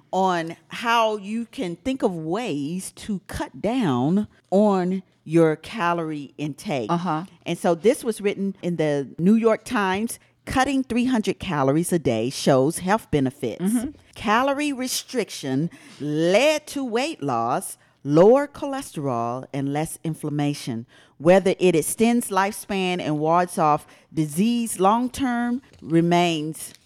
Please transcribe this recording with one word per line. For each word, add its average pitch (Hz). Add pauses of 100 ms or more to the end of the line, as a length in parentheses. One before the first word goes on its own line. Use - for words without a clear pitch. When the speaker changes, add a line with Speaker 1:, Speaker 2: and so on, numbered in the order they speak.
(120)
Speaker 1:
on 175 (140)
how 226
you 214
can 180
think 262
of 202
ways 165
to 202
cut -
down 185 (220)
on 190 (200)
your 160
calorie 165
intake. 143
Speaker 2:
Uh-huh. 170 (200)
Speaker 1:
And 170
so 175
this 202
was 233
written 196
in 175
the 147 (100)
New 190
York 220
Times. 202 (280)
Cutting 269
three 240
hundred 254
calories 151
a 175
day 120
shows 143
health 190
benefits. 131
Speaker 2:
Mm-hmm. 226 (260)
Speaker 1:
Calorie 277
restriction 185 (300)
led 190
to 277
weight 247
loss, 127 (260)
lower 196
cholesterol, 135
and 139
less 156
inflammation. 143 (320)
Whether 185
it 180
extends 226
lifespan 190
and 151
wards 170
off 151 (260)
disease 202
long-term 240 (180)
remains 165 (120)